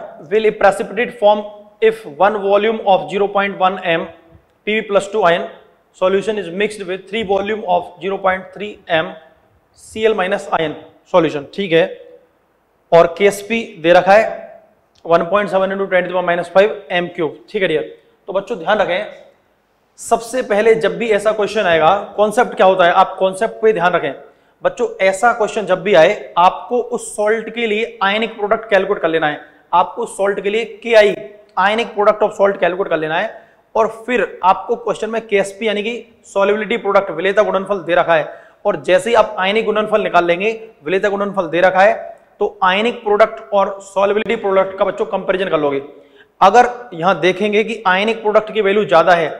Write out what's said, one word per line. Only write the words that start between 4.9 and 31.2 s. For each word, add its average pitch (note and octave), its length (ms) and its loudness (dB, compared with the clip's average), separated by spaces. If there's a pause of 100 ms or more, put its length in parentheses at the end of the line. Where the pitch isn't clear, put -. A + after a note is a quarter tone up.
two G#3+ 160 -4
ion F3 240 2 (500)
solution G3 440 0
is E3+ 120 -10
mixed G3+ 300 -4
with F#3 240 -10
three A3 180 -6
volume G3+ 420 -2
of F3 200 -2 (140)
zero F#3+ 180 -6
point F#3+ 340 -2
three G#3 160 -12 (260)
M F3+ 180 -2 (720)
C A3 220 -4
L A3 100 2
minus G3 320 -4 (120)
ion D3+ 160 -4 (380)
solution? D3 400 0
ठीक G3 180 -6
है, E3+ 160 2 (1040)
और E3+ 260 6
केएसपी G3+ 460 -2 (200)
दे E3+ 100 6
रखा F#3 200 6
है A3 240 2 (680)
one E3 220 2
point G3 220 0
seven F#3+ 220 0
into G3 180 -6
ten F3+ 140 2
to F3 40 -8
the F3+ 80 -6
power F3+ 120 -2
minus F3 260 -2
five G#3 240 4 (160)
M F3 200 -2
cube। D#3 360 -6
ठीक G#3 120 -4
है F#3 60 0
डियर, D#3 260 -4 (340)
तो F#3+ 60 -8
बच्चों G3 260 -4
ध्यान G3 200 0
रखें, F#3 260 -2 (920)
सबसे A#3 460 -2
पहले G#3+ 320 2
जब F3+ 200 -2
भी A3+ 140 -2
ऐसा G3+ 220 0
question G#3 320 -2
आएगा, E3 300 4 (220)
concept G#3+ 380 0
क्या G#3 120 4
होता F#3 180 4
है, F3 80 4
आप F#3 260 2
concept F#3+ 420 -2
पे A3 120 4
ध्यान F3 200 0
रखें। D3+ 200 -2 (500)
बच्चों G3+ 240 -2 (140)
ऐसा F#3+ 320 2
क्वेश्चन G#3+ 320 -4
जब F3 180 0
भी G3+ 120 0
आए, F3 420 4
आपको F#3 400 2
उस - 380 -6
salt G#3+ 400 -2
के A#3 120 -4
लिए G#3+ 360 -4
ionic G#3+ 340 -2
product G#3 320 -2
calculate G3 320 2
कर E3 60 0
लेना D#3+ 200 0
है। D3 120 -4 (340)
आपको F#3 340 0
salt G3+ 320 -4
के G3 100 -4
लिए A3+ 160 -2 (180)
केआई G#3+ 300 4 (460)